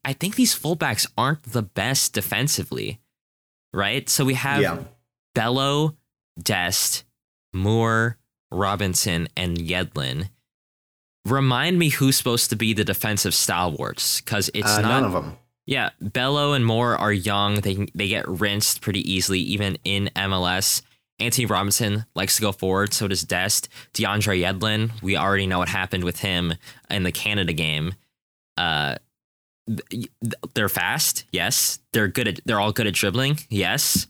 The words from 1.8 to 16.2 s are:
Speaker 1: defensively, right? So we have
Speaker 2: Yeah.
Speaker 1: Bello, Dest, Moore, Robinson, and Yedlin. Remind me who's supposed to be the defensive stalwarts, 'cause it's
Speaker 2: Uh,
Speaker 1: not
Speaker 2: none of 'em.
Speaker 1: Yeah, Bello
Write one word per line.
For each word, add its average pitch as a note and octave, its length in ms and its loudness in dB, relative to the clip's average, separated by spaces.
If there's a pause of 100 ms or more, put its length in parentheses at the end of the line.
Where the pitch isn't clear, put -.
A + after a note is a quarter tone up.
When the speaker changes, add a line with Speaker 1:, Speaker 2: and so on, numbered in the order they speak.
Speaker 1:
defensively, G#2 880 -2 (720)
right? G#2 340 0
So - 160 2
we C3 120 2
have C#3 260 2
Speaker 2:
Yeah. E2+ 180 0 (560)
Speaker 1:
Bello, C#3 600 2 (460)
Dest, F#2 640 0 (500)
Moore, A2+ 640 2 (340)
Robinson, F#2 840 0
and F2 220 -2
Yedlin. E2 720 -4 (960)
Remind C3+ 540 2
me E3 100 4
who's C3+ 280 2
supposed A#2 320 0
to A#2+ 60 0
be A2 180 0
the G#2+ 100 2
defensive G2 500 0
stalwarts, E2+ 880 -2
'cause G2+ 320 -2
it's G2+ 160 -2
Speaker 2:
Uh, G#2 120 4
Speaker 1:
not B2 200 2
Speaker 2:
none - 40 2
of F#2 100 -2
'em. D#2 220 -4 (280)
Speaker 1:
Yeah, C3 260 -2 (100)
Bello C#3 500 0